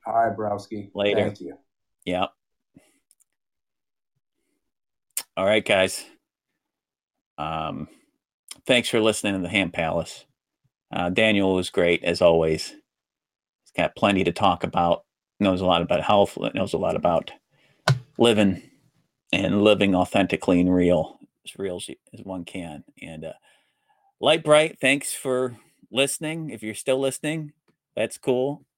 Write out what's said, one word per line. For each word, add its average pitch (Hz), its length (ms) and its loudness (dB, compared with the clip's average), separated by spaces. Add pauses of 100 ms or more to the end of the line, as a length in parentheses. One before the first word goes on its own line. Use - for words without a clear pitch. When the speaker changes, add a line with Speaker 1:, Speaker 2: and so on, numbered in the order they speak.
Speaker 1:
All 110 80 -6
right, 113 240 0
Browski. 104 560 -8
Speaker 2:
Later. 101 280 0
Speaker 1:
Thank 95 200 -4
you. - 160 -14 (480)
Speaker 2:
Yep. 90 240 -2 (3000)
All 95 100 0
right, 104 200 2
guys. 95 400 2 (1300)
Um, 78 500 -6 (800)
thanks 120 240 2
for 120 100 0
listening 107 340 0
to 95 60 -2
the 87 100 -6
Ham 92 220 0
Palace. 82 540 -4 (680)
Uh, 87 180 -2
Daniel 101 440 2
was 92 160 -2
great, 87 340 2
as 87 180 0
always. 82 480 4
He's - 1040 -20
got 82 200 -2
plenty 98 280 2
to 87 80 0
talk 90 320 2
about, 85 400 0 (360)
knows 95 220 0
a 95 40 -2
lot 87 160 4
about 85 200 0
health, 101 360 2 (160)
knows - 200 -4
a - 40 -2
lot - 180 -2
about - 360 0 (840)
living 107 440 4 (680)
and 98 320 0
living 104 300 4
authentically 90 680 2
and 90 140 4
real, 87 460 2 (260)
as - 120 -20
real 92 200 -8
as, - 120 -14 (240)
as 110 100 -18
one 92 220 -10
can. 82 380 -14 (180)
And, 80 240 -14
uh, 80 80 -12 (840)
Light 156 240 2
Bright, 151 360 4
thanks 139 340 0
for 127 440 -2 (340)
listening. 151 580 -4
If 107 140 -14
you're 107 100 -8
still 131 260 -2
listening, 147 540 -6 (420)
that's 110 220 -4
cool. 135 480 -4 (120)